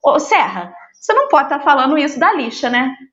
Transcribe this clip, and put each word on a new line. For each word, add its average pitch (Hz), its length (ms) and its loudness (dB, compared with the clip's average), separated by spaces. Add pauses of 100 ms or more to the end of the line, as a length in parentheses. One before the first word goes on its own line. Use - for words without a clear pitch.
Ô, 285 140 4
Serra, 208 540 -2 (280)
você - 140 -4
não 571 140 2
pode 285 220 2
tá 285 100 -2
falando 277 380 2
isso 294 220 -2
da 370 120 2
lixa, 254 380 -4
né? 254 240 0 (180)